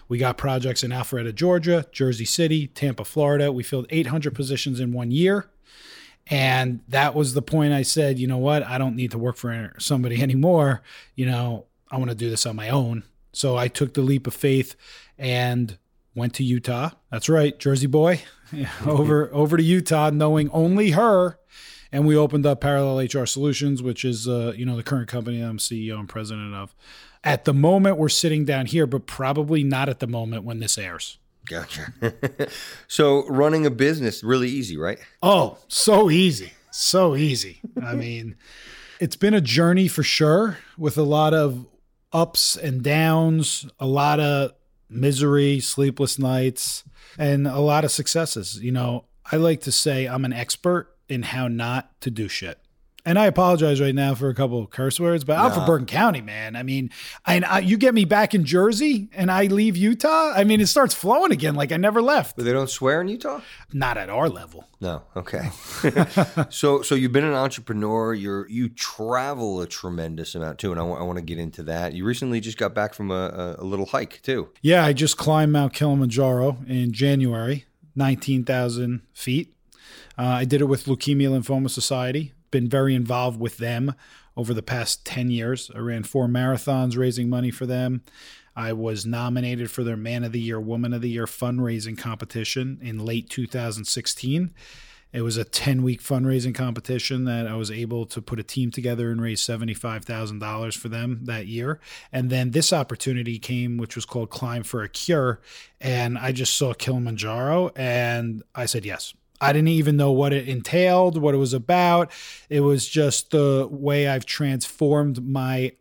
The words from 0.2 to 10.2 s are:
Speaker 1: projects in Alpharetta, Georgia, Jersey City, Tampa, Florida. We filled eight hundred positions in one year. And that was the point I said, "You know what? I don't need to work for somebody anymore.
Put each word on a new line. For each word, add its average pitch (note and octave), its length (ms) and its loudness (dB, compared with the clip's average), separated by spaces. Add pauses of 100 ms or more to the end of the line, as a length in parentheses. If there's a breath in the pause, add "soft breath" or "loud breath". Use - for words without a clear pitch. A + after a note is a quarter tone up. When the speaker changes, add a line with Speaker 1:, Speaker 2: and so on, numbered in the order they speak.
Speaker 1:
projects C3 440 -2
in B2 60 -4
Alpharetta, B2 460 -6
Georgia, E3+ 560 2
Jersey A#2+ 340 -2
City, D#3 400 0
Tampa, B2+ 400 -6
Florida. D3 460 2
We B2 100 -4
filled B2+ 300 -4
eight D#3+ 160 0
hundred D3 260 -2
positions C3+ 460 -4
in B2 120 -2
one A#2+ 200 -4
year. F#3 400 2 (760 loud breath)
And B2+ 600 0
that C3+ 260 2
was C#3 220 0
the C#3 80 0
point D3 300 2
I C#3 100 2
said, C#3 340 0
"You B2 80 -2
know B2+ 140 -2
what? C#3+ 240 2
I B2 160 -4
don't C3 160 -2
need B2 160 -4
to A#2 80 -6
work A#2+ 180 -4
for A#2 400 -8
somebody B2 420 0
anymore. C#3 600 4 (320 loud breath)